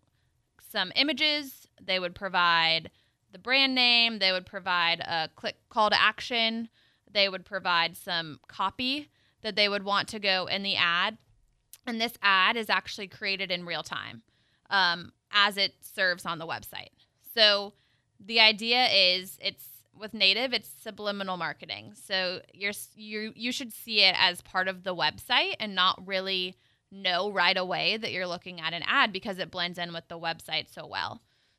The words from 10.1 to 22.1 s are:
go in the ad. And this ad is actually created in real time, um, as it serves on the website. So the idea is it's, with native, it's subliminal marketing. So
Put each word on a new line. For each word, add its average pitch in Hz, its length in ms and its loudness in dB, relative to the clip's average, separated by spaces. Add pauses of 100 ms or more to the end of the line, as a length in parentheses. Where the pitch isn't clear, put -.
go 190 280 -2
in 196 180 -6
the 196 100 -4
ad. 175 420 0 (720)
And 233 140 -6
this 233 220 -4
ad 196 340 4
is 220 120 -4
actually 196 380 -2
created 196 460 -6
in 175 120 -4
real 160 200 -6
time, 113 380 -10 (460)
um, 175 440 2 (180)
as 202 260 4
it 196 240 0
serves 185 460 -2
on 170 120 -4
the 165 80 -10
website. 107 440 -10 (460)
So 208 380 4 (440)
the 226 220 2
idea 226 480 6
is 185 520 2
it's, - 240 -8 (340)
with 214 160 -12
native, 214 380 2
it's 220 180 -4 (120)
subliminal 202 540 -6
marketing. 143 580 -8
So 185 460 -4 (140)